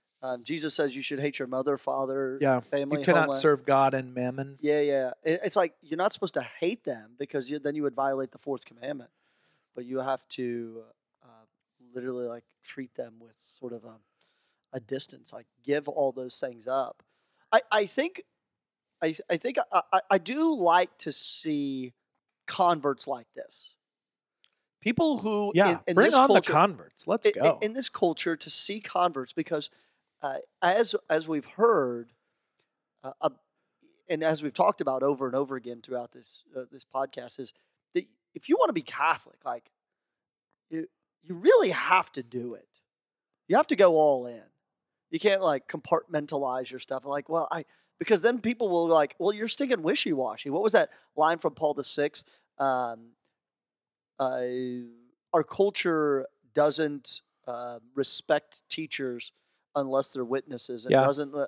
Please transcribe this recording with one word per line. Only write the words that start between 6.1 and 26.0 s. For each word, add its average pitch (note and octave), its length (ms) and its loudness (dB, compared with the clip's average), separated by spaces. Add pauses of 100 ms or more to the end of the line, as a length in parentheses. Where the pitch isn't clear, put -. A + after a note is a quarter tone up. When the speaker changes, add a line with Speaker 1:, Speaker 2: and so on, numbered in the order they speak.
Speaker 1:
supposed - 220 -6
to C#3+ 80 -2 (160)
hate F#3 260 -2
them A2+ 340 -8
because C#3 320 -6
you, D3 100 -4
then D3 160 -4
you D3+ 80 -2
would C3+ 100 -2
violate C3+ 380 -2
the - 60 -20
fourth C3+ 260 -8
commandment. A#2+ 460 -12 (640)
But B2 80 -12
you B2+ 140 -6
have C3 320 -4
to, A#2 580 -6
uh, A#2 40 -20 (1040)
literally, B2 320 -6
like, A#2 180 -12 (180)
treat - 320 -14
them A#2 260 -10
with A#2 160 -20
sort - 360 -16
of A2+ 120 -14
a, A2+ 120 -20 (760)
a B2+ 80 -8
distance, C3 520 -10
like, - 140 -20 (180)
give C#3+ 240 -2
all C#3 240 -2
those B2+ 260 -10
things A#2+ 280 -10
up. B2+ 360 -4 (500)
I, A3 100 6 (100)
I G#3+ 140 4
think, D#4+ 360 -4 (800)
I, D#3+ 120 0 (160)
I F3 60 2
think B3 220 -4 (140)
I, F3+ 100 4 (100)
I, F#3+ 80 4 (120)
I G3 60 4
do D4 380 0
like F3 420 4
to D3+ 140 -8
see C#3 800 -6 (520)
converts D3+ 640 0
like B2 260 -8
this. - 400 -18 (1080)
People C#4 380 0
who G#3 360 -2
Speaker 2:
Yeah, G3 160 6
Speaker 1:
in, F4 180 -2
in F3 60 -2
Speaker 2:
bring G#3+ 120 8